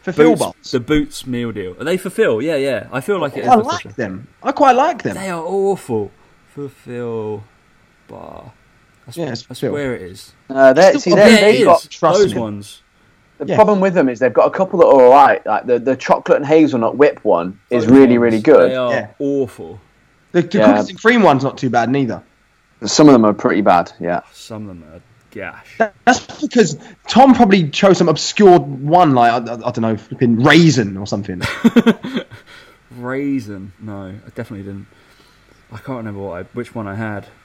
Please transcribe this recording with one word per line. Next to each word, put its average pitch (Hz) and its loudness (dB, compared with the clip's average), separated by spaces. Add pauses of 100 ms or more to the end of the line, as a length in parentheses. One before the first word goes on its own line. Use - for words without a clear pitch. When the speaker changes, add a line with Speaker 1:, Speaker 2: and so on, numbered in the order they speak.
Speaker 1:
For 190 -10
Phil 156 2
Speaker 2:
Boots, 156 -2
Speaker 1:
bars. - -8
Speaker 2:
the 131 -4
Boots 147 -4
meal 120 -8
deal. 92 -12
Are 120 -12
they 175 -4
for 185 -12
Phil? 160 -2
Yeah, 156 -4
yeah. 135 -4
I 127 -8
feel 196 -6
like 151 -6
it - -10
is - -2
Speaker 1:
I 254 4
Speaker 2:
for 214 0
Speaker 1:
like 330 -8
Speaker 2:
Phil. 104 -20
Speaker 1:
them. 101 -10 (160)
I 262 -4
quite 269 2
like 277 -2
them. 202 -6
Speaker 2:
They 190 -10
are 170 -8
awful. 180 -6 (380)
For 143 -14
Phil 113 -12 (640)
bar. 87 -20 (560)
I - -20
s-, 120 -16
Speaker 1:
Yeah, 156 -8
it's - -12
Speaker 2:
I - -18
Speaker 1:
Phil. 165 -6
Speaker 2:
swear 143 -6
it 98 -16
is. 92 -20 (160)
Speaker 3:
Uh, 135 6
they, 175 6
Speaker 1:
Still 180 2
Speaker 3:
see, 180 -6
Speaker 1:
got - 4
Speaker 3:
they, 208 6
Speaker 2:
Yeah, 214 6
Speaker 3:
they've 214 4
Speaker 2:
it 214 2
Speaker 3:
got 180 4
Speaker 2:
is. - -20
Speaker 1:
Trust 175 -2
Speaker 2:
Those 123 0
Speaker 1:
me. 120 -4
Speaker 2:
ones. 104 -12 (560)
Speaker 3:
the 151 -10
Speaker 1:
Yeah. 185 -4
Speaker 3:
problem 208 2
with 190 -2
them 156 0
is 117 -8
they've 123 -2
got 127 2
a - -2
couple 185 -4
that 165 6
are 131 6
all 123 8
right, 139 4
like 104 -4
the, 120 0
the 127 -4
chocolate - -2
and 139 -4
hazelnut 131 0
whip 139 0
one 92 -2 (120)
is 117 -2
Speaker 2:
Those 113 4
Speaker 3:
really, 131 6
Speaker 2:
ones, 120 2
Speaker 3:
really 110 -2
good. 107 4
Speaker 2:
they 131 -6
are 127 -4
Speaker 1:
Yeah. 117 -6 (120)
Speaker 2:
awful. 127 -8 (540)
Speaker 1:
The, 175 2
the - -6
Speaker 3:
Yeah. 214 4
Speaker 1:
cookies 208 -2
and 185 -18
cream 233 2
one's 139 2
not 131 -6
too 135 -6
bad 117 -2
neither. 123 -4 (640)
Speaker 3:
Some 151 4
of 139 6
them 117 4
are 104 2
pretty 101 -2
bad, 90 2
yeah. 85 -6 (120)
Speaker 2:
Some - -18
of 107 -16
them 87 -20 (100)
are 85 -20 (300)
gash. 92 -16 (140)
Speaker 1:
That, 214 -4 (100)
that's - 0
because 202 0 (300)
Tom 254 6
probably 196 2
chose 190 2
some 175 0
obscure 175 4
one, 143 0
like, 120 4
I, 117 -2 (140)
I, 120 -10
I 113 -8
don't 120 -8
know, 113 -2
flipping 117 -2
raisin 143 4
or 98 -12
something. 95 -8 (720)
Speaker 2:
<laughs> - -18
Raisin? 120 -8
No, 101 -14 (120)
I - -20
definitely 113 -14
didn't. 98 -16 (840)
I - -18
can't 127 -14
remember 107 -12
what 92 -10
I, 98 -14 (100)
which 120 -14
one 110 -10
I 98 -10
had. 104 -10 (200)